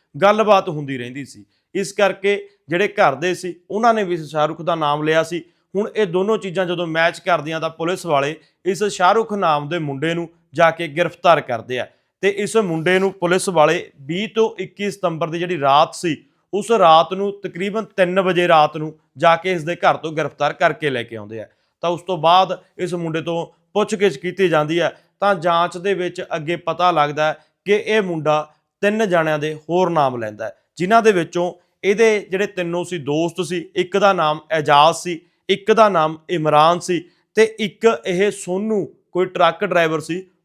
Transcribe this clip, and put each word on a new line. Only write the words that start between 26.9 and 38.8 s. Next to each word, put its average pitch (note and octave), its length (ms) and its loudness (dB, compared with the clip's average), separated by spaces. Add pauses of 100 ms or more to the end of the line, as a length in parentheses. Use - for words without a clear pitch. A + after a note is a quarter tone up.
ਲੱਗਦਾ D3+ 340 0
ਹੈ D3+ 120 -2 (280)
ਕਿ G3+ 200 2
ਇਹ G#3+ 160 2
ਮੁੰਡਾ D#3 520 -2 (280)
ਤਿੰਨ G#3+ 280 0
ਜਾਣਿਆਂ D#3 300 2
ਦੇ D#3 140 -4
ਹੋਰ F3 360 0
ਨਾਮ C#3+ 280 2
ਲੈਂਦਾ G#2+ 280 -8
ਹੈ, - 100 -12 (220)
ਜਿਨ੍ਹਾਂ G#3+ 240 4
ਦੇ A3 100 6
ਵਿੱਚੋਂ F3 420 -2 (300)
ਇਹਦੇ G#3+ 480 2
ਜਿਹੜੇ F#3+ 160 -2
ਤਿੰਨੋਂ F3 360 -6
ਸੀ F3 140 -8
ਦੋਸਤ D#3 440 -2
ਸੀ, E3 340 -6
ਇੱਕ F3+ 220 -2
ਦਾ G3 160 4
ਨਾਮ D#3 260 0 (120)
ਐਜਾਜ਼ D#3 460 4
ਸੀ, F3 220 -8 (300)
ਇੱਕ G3 220 0
ਦਾ G#3+ 180 6
ਨਾਮ D#3 280 0 (120)
ਇਮਰਾਨ D#3 500 4
ਸੀ F3 240 -4 (320)
ਤੇ A3 80 4 (160)
ਇੱਕ A3 260 -2 (200)
ਇਹ F#3+ 260 0
ਸੋਨੂ G3 540 -4 (260)